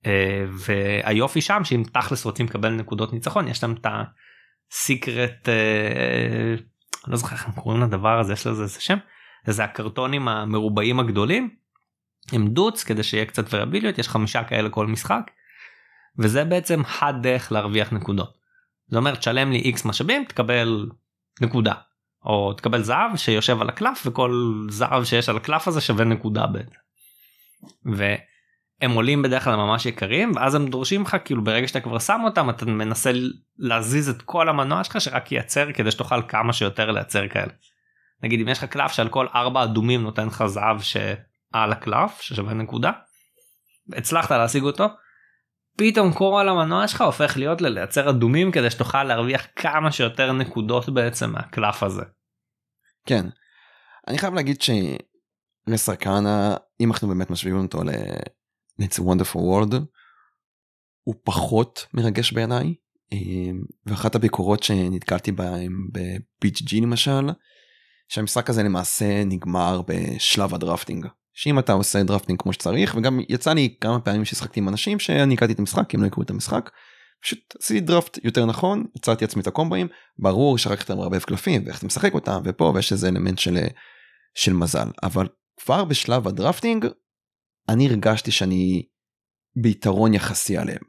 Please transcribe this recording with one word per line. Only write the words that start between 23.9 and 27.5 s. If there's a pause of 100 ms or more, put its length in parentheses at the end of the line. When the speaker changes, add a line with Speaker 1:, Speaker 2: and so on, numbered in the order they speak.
Speaker 1:
וכל
זהב
שיש
על
הקלף
הזה
שווה
נקודה
בעצם. (1080)